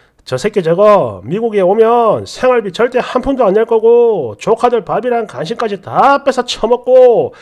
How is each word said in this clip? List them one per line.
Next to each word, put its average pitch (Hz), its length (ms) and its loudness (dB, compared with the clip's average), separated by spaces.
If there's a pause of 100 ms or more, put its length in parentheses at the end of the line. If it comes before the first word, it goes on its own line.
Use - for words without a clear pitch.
(240)
"저 127 120 -8
새끼 214 260 -4
저거 165 640 2
미국에 208 380 -4
오면 220 640 2
생활비 233 460 -2
절대 247 280 -2
한 - 220 -4
푼도 254 240 -2
안 190 80 2
낼 220 100 2
거고 220 760 2
조카들 220 460 -2
밥이랑 233 420 -4
간식까지 202 540 -8
다 240 420 2
뺏어 247 220 -2
처먹고 240 960 2